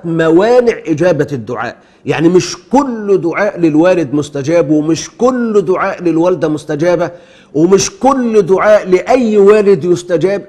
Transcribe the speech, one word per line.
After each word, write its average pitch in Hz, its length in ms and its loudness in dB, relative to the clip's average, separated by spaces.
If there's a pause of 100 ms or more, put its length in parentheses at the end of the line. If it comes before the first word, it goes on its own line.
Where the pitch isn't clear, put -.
موانع 175 840 2
إجابة 156 460 0
الدعاء. 117 440 -8 (300)
يعني 135 220 0
مش 180 280 0 (160)
كل 220 480 0
دعاء 170 400 -4
للوالد 165 540 2
مستجاب 147 560 -2
ومش 156 480 -2
كل 233 440 0
دعاء 175 400 -4
للوالدة 165 460 0
مستجابة 156 640 -2 (440)
ومش 180 440 2
كل 240 440 0
دعاء 185 460 2
لأي 214 500 0
والد 196 460 4
يستجاب 175 640 -2